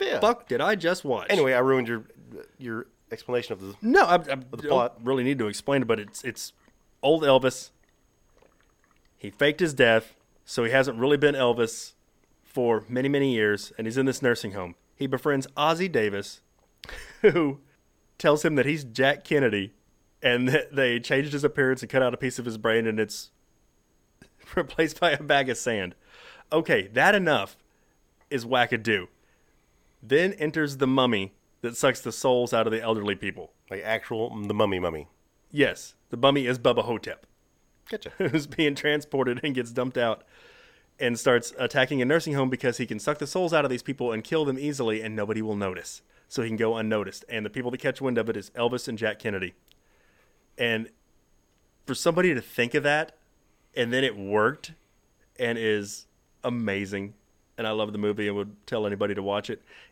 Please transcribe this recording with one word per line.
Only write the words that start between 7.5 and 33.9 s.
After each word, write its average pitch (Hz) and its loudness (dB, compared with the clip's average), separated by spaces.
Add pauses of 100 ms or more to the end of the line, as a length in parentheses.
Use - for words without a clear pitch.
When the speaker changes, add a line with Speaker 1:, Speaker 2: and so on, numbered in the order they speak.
Speaker 2:
He 104 -14
faked 147 0
his 160 0
death, 113 4 (300)
so - -2
he 113 -2
hasn't 131 2
really 139 4
been 143 4
Elvis 120 0 (500)
for 117 0
many, 127 -2
many 139 2
years, 104 0
and 110 -6
he's 117 -6
in 135 2
this 127 -2
nursing 120 0
home. 90 -10 (220)
He 139 -4
befriends 135 -2 (100)
Ozzie 165 0
Davis, 107 -2 (420)
<laughs> - -18
who 147 4 (580)
tells 151 4
him 160 2
that 127 4
he's 147 -2
Jack 131 0
Kennedy, 107 0 (480)
and 123 2
that 143 0
they 123 2
changed 139 0
his 143 0
appearance 131 0
and 110 -12
cut 131 4
out 123 2
a - -6
piece 127 -4
of 120 -8
his 113 -6
brain, 113 2
and 110 0
it's - -6 (600)
<laughs> - -20
replaced 160 -2
by 170 4
a 143 -2
bag 143 2
of 117 -2
sand. 101 -4 (580)
Okay, 151 0
that 143 4
enough 151 0 (760)
is 123 -4
wackadoo. 117 0 (920)
Then 160 2
enters 151 -2
the 135 2
mummy 123 2 (300)
that 120 -6
sucks 135 2
the 117 -8
souls 123 0
out 113 4
of 110 0
the 110 -2
elderly 107 0
people. 95 -8 (180)
Speaker 1:
Like 98 -8
actual, 110 -4 (100)